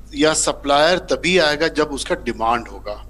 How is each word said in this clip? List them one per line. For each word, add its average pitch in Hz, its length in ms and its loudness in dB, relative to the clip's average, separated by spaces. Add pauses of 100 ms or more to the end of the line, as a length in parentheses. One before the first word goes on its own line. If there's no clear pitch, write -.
(140)
या 151 180 4
supplier 151 680 2
तभी 175 400 0
आएगा 151 300 2
जब 151 200 0
उसका 143 260 -6
डिमांड 113 540 -2
होगा। 101 420 -12